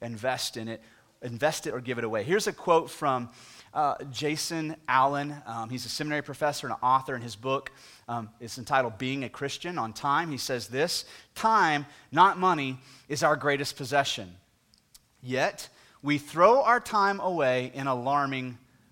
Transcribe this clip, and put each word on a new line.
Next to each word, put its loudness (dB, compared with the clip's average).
invest -4
in -8
it, -10
invest -2
it -4
or -6
give -6
it -4
away. -2
Here's 0
a -2
quote 2
from, -2
uh, 0
Jason -4
Allen. 2
Um, -8
he's -8
a -10
seminary -4
professor -4
and -4
an -8
author. 2
In -6
his -10
book, -4
um, -6
it's -14
entitled 0
Being -4
a -8
Christian -8
on -4
Time. 0
He -6
says -6
this, -2
"Time, 2
not 6
money, 0
is -4
our 6
greatest -2
possession. -2
Yet -2
we 0
throw 6
our 4
time 2
away 0
in -6
alarming, 0